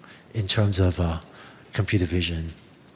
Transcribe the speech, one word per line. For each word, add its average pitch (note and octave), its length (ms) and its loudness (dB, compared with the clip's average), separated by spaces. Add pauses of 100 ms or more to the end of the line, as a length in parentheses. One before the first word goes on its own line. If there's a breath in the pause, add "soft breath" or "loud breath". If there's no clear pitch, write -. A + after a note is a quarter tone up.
(360 loud breath)
in G2+ 120 -2
terms G2+ 320 2
of, F#2 220 4
uh, E2 180 0 (540 loud breath)
computer F#2 340 0
vision. E2 460 -4 (440)